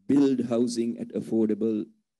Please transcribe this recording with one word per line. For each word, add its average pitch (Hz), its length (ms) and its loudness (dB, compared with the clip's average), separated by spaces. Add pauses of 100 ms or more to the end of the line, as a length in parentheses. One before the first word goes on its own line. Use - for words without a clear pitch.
build 135 420 2
housing 117 480 -2
at 117 120 -10
affordable 110 760 -2 (340)